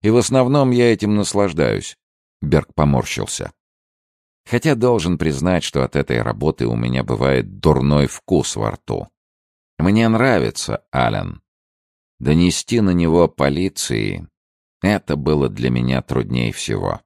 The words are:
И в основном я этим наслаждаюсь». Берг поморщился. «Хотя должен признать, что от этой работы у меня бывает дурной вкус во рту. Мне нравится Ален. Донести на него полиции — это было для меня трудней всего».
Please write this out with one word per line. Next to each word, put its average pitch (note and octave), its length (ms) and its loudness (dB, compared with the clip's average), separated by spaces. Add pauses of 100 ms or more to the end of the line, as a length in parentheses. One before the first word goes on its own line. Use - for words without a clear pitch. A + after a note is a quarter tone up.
И G#2 80 2
в A#2 80 4
основном C3 540 2
я A#2+ 220 4
этим G#2 220 0
наслаждаюсь». E2 800 -2 (440)
Берг D2 320 0
поморщился. - 760 -2 (960)
«Хотя C3+ 280 0
должен G#2+ 420 0
признать, D#2+ 460 0
что C2+ 200 -2
от - 120 -4
этой C2 260 0
работы A#1 460 -2
у A#1 80 -2
меня B1 280 -2
бывает B1 560 -2
дурной C#2+ 480 2
вкус - 480 -2
во G#1+ 160 -4
рту. - 380 -8 (680)
Мне G#2 300 2
нравится A2 840 0
Ален. G1+ 480 -2 (800)
Донести F2 600 2
на F#2+ 100 2
него E2+ 360 2
полиции — C#2 1000 -4 (540)
это F#2+ 340 0
было C#2+ 340 0
для A#1+ 200 -4
меня B1 320 -2
трудней A#1+ 500 -2
всего». G1+ 540 -6